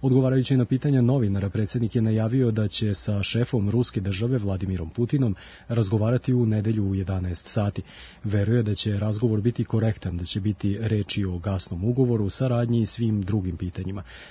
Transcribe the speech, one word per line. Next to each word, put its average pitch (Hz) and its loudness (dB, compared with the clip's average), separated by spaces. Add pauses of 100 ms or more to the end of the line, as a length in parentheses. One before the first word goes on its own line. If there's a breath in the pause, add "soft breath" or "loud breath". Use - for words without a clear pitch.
Odgovarajući 131 4
na 123 4
pitanja 135 2
novinara, 101 2
predsjednik 110 -2
je 117 2
najavio 110 2
da 107 0
će 104 0
sa 101 -4
šefom 117 0
ruske 117 0
države 101 -2
Vladimirom 95 -2
Putinom 120 0 (320 loud breath)
razgovarati 113 2
u 123 4
nedelju 107 0
u 98 0
jedanaest 92 -4
sati. 101 -2 (420 loud breath)
Veruje 104 2
da 107 0
će 101 -2
razgovor 107 0
biti 117 0
korektan, 107 0
da 87 -4
će 107 -4
biti 101 -2
reči 104 -2
o 90 -4
gasnom 92 -4
ugovoru, 120 2
saradnji 120 0
i 107 0
svim 107 -2
drugim 92 -2
pitanjima. 92 -6 (280 loud breath)